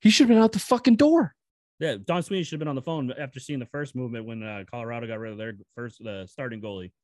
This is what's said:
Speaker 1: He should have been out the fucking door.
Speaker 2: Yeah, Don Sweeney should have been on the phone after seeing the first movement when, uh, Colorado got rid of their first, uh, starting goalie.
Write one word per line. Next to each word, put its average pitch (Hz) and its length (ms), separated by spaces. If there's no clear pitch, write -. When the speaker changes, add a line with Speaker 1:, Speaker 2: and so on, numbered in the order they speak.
Speaker 1:
He 214 80
should 214 180
have 233 80
been 220 80
out 226 100
the - 60
fucking 240 360
door. 294 400
Speaker 2:
Yeah, 147 240
Don 170 200
Sweeney 190 200
should 151 100
have 156 60
been 156 80
on 147 80
the 135 60
phone 143 380
after 135 200
seeing 139 200
the 120 80
first 147 280
movement 117 300
when, 113 160
uh, 107 300
Colorado 117 340
got 110 140
rid 110 120
of 104 60
their 110 160
first, 120 280
uh, 98 220
starting 117 340
goalie. 98 320